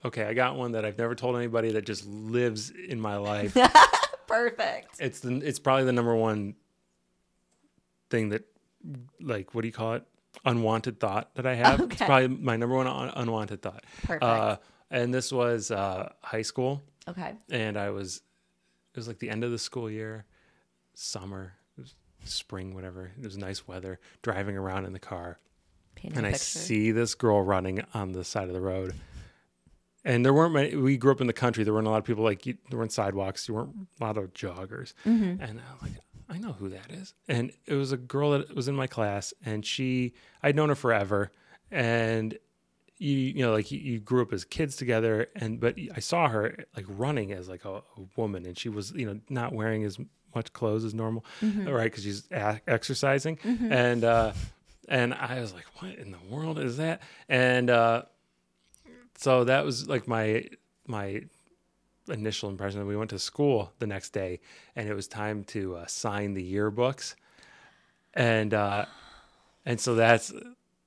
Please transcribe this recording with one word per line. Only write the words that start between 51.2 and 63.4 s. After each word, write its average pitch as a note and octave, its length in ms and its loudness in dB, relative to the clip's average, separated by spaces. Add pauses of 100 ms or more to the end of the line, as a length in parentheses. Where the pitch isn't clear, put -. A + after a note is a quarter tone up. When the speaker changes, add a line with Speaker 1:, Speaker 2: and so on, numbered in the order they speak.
Speaker 2:
Mm-hmm. G3+ 280 0
Speaker 1:
right? A2+ 240 2
'Cause G#2 100 -10
she's G2+ 280 -6
a-, G#2+ 360 0
exercising, C#3 680 0
Speaker 2:
Mm-hmm. A3+ 340 -2
Speaker 1:
and, B2 320 6
uh, A2+ 300 6 (560)
and B2 240 4
I B2 280 -4
was G#2+ 120 -6
like, F2 120 -18 (140)
"What F#3 140 -12
in A2+ 180 -16
the F2+ 60 -16 (180)
world D#3 220 -4
is C3 200 -2
that?" D#3+ 260 -2 (260)
And, B2+ 400 6
uh, A#2 340 6 (1120)
so B2+ 260 6
that C3 220 4
was, C3+ 220 -4
like, C3+ 200 -2
my, A2 380 0 (420)
my G2+ 340 -6 (880)
initial G#2+ 400 -4
impression. G2 300 -6
Then G2+ 80 -6
we G#2 100 -4
went A2 140 -6
to G2 80 -6
school B2+ 580 0